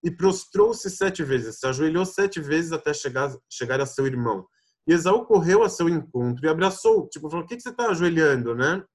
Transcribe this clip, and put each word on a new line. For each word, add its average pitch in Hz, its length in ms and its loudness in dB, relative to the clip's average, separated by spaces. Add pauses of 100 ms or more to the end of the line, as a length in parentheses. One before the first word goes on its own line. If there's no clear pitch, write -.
e 170 80 -2
prostrou-se 190 800 0
sete 190 320 -2
vezes, 123 380 -4
se 131 60 -4
ajoelhou 156 400 0
sete 196 340 -2
vezes 160 320 -2
até 151 220 -2
chegar, 135 360 -4 (200)
chegar 131 320 -4
a 139 40 -2
seu 135 200 -2
irmão. 117 400 -2 (400)
E 165 80 6
Esaú 190 320 2
correu 190 360 6
a 208 60 4
seu 170 220 0
encontro 123 560 -4
e - 20 4
abraçou, 190 640 2
tipo, 151 180 -12
falou, 165 160 -6
"Por - 60 -16
que 240 60 -8
que 240 60 -16
você 247 80 -12
tá 240 200 -2
ajoelhando, 156 640 2
né?" 156 280 0 (120)